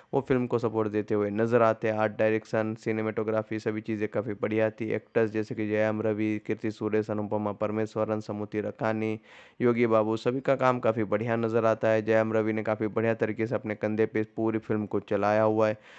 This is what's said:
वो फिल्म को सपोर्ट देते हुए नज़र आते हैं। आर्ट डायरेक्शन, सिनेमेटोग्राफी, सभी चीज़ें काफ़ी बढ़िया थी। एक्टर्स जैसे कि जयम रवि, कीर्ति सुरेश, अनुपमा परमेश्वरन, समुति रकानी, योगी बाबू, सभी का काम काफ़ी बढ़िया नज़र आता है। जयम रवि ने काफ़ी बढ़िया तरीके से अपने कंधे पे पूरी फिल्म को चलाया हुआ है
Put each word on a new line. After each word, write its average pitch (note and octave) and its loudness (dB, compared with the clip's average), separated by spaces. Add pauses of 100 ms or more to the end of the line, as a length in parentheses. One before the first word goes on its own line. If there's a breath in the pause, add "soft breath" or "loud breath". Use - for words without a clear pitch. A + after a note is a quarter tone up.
(140 loud breath)
वो C3+ 2
फिल्म B2+ 0
को A#2+ -2
सपोर्ट A2 -2
देते G#2 -2
हुए G#2 0
नज़र A2+ 2
आते A2+ 2
हैं। G#2+ -2
आर्ट G#2+ 0
डायरेक्शन, A2 0
सिनेमेटोग्राफी, A2 -4
सभी G#2+ -4
चीज़ें G#2+ -4
काफ़ी G#2 -4
बढ़िया G#2+ 0
थी। A2 -6
एक्टर्स A2 0
जैसे A2 -4
कि G#2+ -4
जयम G#2+ 0
रवि, G#2+ 0
कीर्ति A2 -4
सुरेश, G#2+ -2
अनुपमा G#2 -2
परमेश्वरन, G#2+ -2
समुति G#2 -6
रकानी, A2 -2 (400 loud breath)
योगी A#2+ 4
बाबू, A2 4
सभी B2+ -2
का C3+ 0
काम B2+ 2
काफ़ी A2+ 0
बढ़िया A2 0
नज़र A2+ 0
आता A2+ 2
है। A2 4
जयम A2 2
रवि A2 0
ने A2 -2
काफ़ी G#2+ -2
बढ़िया A2 0
तरीके A2 -2
से B2 -2
अपने G#2+ -4
कंधे G#2+ 0
पे A2 -2 (100)
पूरी A2+ 0
फिल्म G#2+ -2
को G2+ -4
चलाया G#2 2
हुआ G#2+ 4
है G#2+ -2 (200 loud breath)